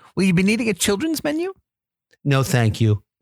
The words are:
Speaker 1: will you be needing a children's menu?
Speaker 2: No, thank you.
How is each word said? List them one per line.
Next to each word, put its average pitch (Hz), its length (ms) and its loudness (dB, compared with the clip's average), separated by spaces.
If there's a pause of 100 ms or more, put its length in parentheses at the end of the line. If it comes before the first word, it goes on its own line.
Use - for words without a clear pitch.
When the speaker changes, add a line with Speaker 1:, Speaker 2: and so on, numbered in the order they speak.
(160)
Speaker 1:
will 180 80 -2
you 190 100 2
be 185 100 2
needing 220 260 0
a 202 40 0
children's 269 500 -2
menu? 330 300 -4 (680)
Speaker 2:
No, 135 200 2
thank 117 360 0
you. 107 240 0 (180)